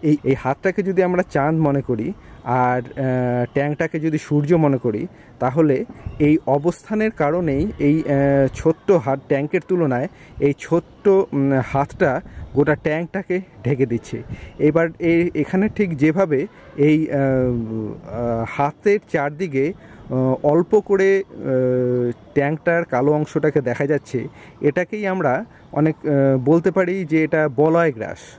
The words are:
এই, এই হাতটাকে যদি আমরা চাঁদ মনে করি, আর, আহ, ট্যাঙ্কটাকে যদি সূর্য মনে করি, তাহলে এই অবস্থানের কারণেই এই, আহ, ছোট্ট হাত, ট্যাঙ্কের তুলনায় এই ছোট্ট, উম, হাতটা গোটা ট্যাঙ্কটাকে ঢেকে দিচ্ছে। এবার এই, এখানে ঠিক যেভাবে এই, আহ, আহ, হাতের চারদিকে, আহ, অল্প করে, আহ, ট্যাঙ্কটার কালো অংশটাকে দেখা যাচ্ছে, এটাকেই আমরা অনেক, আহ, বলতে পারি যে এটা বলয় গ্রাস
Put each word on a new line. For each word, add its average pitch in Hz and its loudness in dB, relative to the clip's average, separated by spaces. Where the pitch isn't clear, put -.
এই, 151 2
এই 131 2
হাতটাকে 170 -2
যদি 185 2
আমরা 180 0
চাঁদ 151 0
মনে 143 2
করি, 127 -4
আর, 123 0
আহ, 123 -2
ট্যাঙ্কটাকে 147 -2
যদি 156 -2
সূর্য 147 0
মনে 151 4
করি, 120 -4
তাহলে 139 2
এই 151 4
অবস্থানের 180 -2
কারণেই 160 -2
এই, 147 2
আহ, 139 2
ছোট্ট - 0
হাত, 139 2
ট্যাঙ্কের 147 0
তুলনায় 151 0
এই 143 2
ছোট্ট, - -2
উম, 139 2
হাতটা 139 -2
গোটা 147 2
ট্যাঙ্কটাকে 170 -4
ঢেকে 131 0
দিচ্ছে। 117 -6
এবার 156 2
এই, 170 0
এখানে 185 0
ঠিক 175 -2
যেভাবে 156 0
এই, 151 4
আহ, 143 -2
আহ, 117 -2
হাতের 202 0
চারদিকে, 151 -2
আহ, 131 -4
অল্প 170 4
করে, 196 2
আহ, - -16
ট্যাঙ্কটার 160 0
কালো 135 2
অংশটাকে 151 0
দেখা 127 -2
যাচ্ছে, 143 -4
এটাকেই 180 -2
আমরা 180 0
অনেক, 156 0
আহ, 135 2
বলতে 165 2
পারি 185 -2
যে 156 0
এটা 156 0
বলয় 160 2
গ্রাস 107 -10